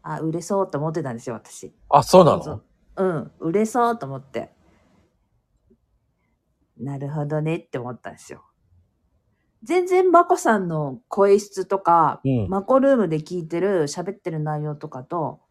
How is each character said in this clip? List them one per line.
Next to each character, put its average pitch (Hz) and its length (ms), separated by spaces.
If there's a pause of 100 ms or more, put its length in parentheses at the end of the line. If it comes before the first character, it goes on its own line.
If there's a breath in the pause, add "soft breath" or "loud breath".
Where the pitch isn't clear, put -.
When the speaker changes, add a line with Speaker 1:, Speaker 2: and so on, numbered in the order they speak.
Speaker 1:
あ、 156 200
売 160 100
れ 170 100
そ 196 220
う 190 80
と 143 60
思 151 120
っ - 40
て 160 100
た 131 80
ん 117 40
で 117 40
す 127 100
よ、 117 60
私。 - 380 (160)
Speaker 2:
あ、 143 120
そ 185 200
う - 20
な 117 140
の？ 80 60
Speaker 1:
そ 151 100
う 104 100 (340)
そ 185 60
う。 190 40
う 185 40
ん、 147 280
売 165 120
れ 202 140
そ 233 260
う 233 80
と 139 60
思 135 120
っ 135 40
て。 - 300 (2250)
な 139 180
る 139 120
ほ 147 160
ど 151 160
ね 160 160
っ 165 120
て - 80
思 123 140
っ - 80
た - 120
ん - 20
で - 60
す - 120
よ。 - 120 (1200)
全 349 240
然 370 240
ま 339 140
こ 359 120
さ 226 200
ん 185 100
の 151 400
声 202 320
質 190 260
と 190 140
か、 165 440
Speaker 2:
う 135 60
ん。 113 200
Speaker 1:
ま 196 120
こ 262 180
ル 269 120
ー 269 60
ム 196 120
で 156 80
聞 180 220
い 160 80
て 170 120
る、 185 280
喋 175 240
っ - 20
て - 160
る 160 100
内 151 240
容 151 120
と 151 120
か 131 160
と 151 480